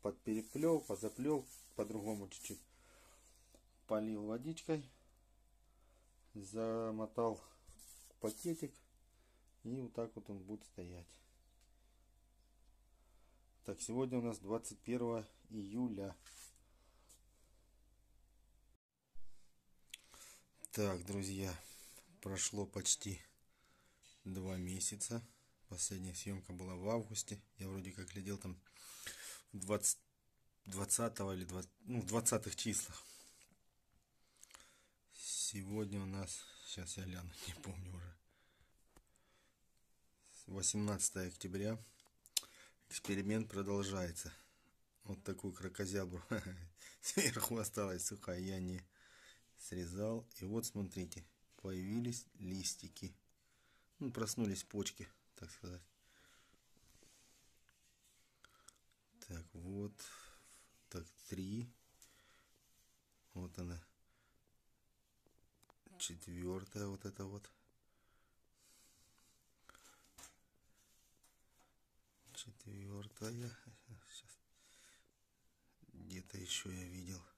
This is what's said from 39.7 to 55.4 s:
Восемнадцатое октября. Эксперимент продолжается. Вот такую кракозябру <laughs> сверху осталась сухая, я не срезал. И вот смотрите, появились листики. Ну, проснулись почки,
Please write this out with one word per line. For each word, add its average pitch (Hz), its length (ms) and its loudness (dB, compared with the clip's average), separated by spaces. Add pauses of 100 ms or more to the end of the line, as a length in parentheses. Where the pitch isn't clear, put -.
Восемнадцатое 98 840 4
октября. 101 540 0 (1040)
Эксперимент 104 600 2
продолжается. 98 840 2 (760)
Вот 98 180 -6
такую 95 300 -2
кракозябру 92 760 0
<laughs> - 720 -4
сверху 120 560 4
осталась 101 480 2
сухая, 92 340 -2
я 95 200 0
не 180 200 0 (800)
срезал. 101 720 0 (100)
И 92 60 -4
вот 113 220 2
смотрите, 92 580 -2 (380)
появились 104 720 0
листики. 92 800 -2 (840)
Ну, 135 140 0
проснулись 107 520 2
почки, - 440 0 (360)